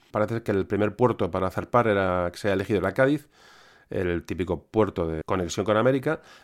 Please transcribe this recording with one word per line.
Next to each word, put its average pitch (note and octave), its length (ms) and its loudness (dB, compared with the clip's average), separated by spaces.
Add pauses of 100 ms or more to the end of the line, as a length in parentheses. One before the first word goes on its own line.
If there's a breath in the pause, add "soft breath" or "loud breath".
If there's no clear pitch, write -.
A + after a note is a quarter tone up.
(100)
parece A2 340 -2
que A2 80 0
el F#2+ 120 2
primer G2+ 300 0
puerto A2+ 340 2
para F#2 220 -2
zarpar A#2 380 0
era F2+ 420 2
que - 80 -12
se - 80 -6
haya G2+ 80 2
elegido G2 240 0
era F#2 160 0
Cádiz, C#3 340 0 (600 soft breath)
el F2+ 320 -2
típico E2+ 400 -4
puerto F#2 460 0
de D#2+ 180 -4
conexión F#2 400 -2
con G#2 100 2
América, C3 460 0 (220 loud breath)